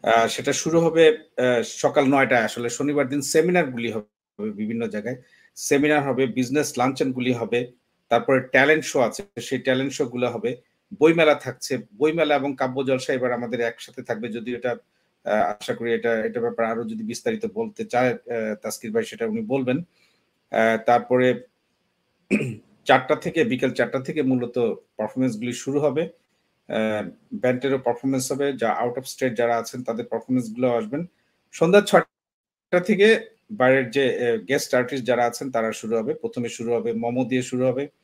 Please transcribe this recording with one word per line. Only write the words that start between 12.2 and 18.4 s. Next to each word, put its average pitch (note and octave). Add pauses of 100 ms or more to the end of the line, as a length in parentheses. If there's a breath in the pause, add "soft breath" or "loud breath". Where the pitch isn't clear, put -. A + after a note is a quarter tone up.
এবং C#3
কাব্য B2+
জলসা C3
এবার B2
আমাদের A#2
একসাথে A#2
থাকবে। A2+
যদিও A#2
এটা, A#2+ (480)
আহ, F#2+
আশা G#2
করি A#2
এটা, A2+
এটা A2+
ব্যাপারে A2+
আরো A2+
যদি A2
বিস্তারিত A2+
বলতে A2
চায়, A#2+
আহ, A2